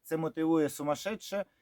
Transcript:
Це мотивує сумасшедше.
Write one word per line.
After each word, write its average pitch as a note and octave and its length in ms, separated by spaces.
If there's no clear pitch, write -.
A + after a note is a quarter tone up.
Це D#3+ 140
мотивує D#3+ 520
сумасшедше. F#3+ 760